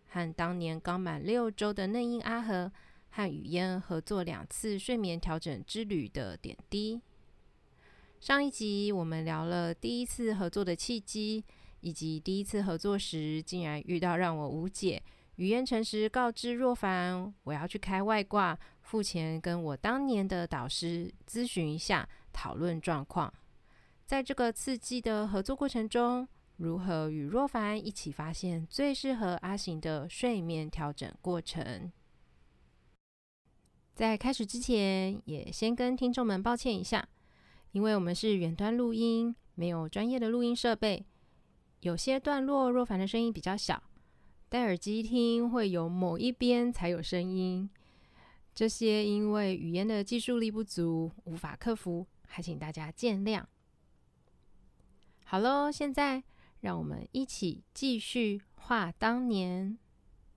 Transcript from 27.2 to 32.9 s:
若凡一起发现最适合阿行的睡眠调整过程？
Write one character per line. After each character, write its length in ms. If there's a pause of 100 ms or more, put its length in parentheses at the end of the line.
若 220
凡 300
一 140
起 200
发 220
现 360
最 260
适 220
合 260
阿 120
行 240
的 300
睡 320
眠 300
调 200
整 300
过 220
程？ 500 (2000)